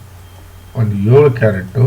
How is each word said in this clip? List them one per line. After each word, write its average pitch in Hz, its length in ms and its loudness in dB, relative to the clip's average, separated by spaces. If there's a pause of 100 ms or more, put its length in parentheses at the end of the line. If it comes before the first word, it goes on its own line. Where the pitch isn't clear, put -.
(800)
ಒಂದು 107 160 -4 (200)
ಏಳು 147 140 4 (100)
ಕ್ಯಾರೆಟ್ 98 460 -4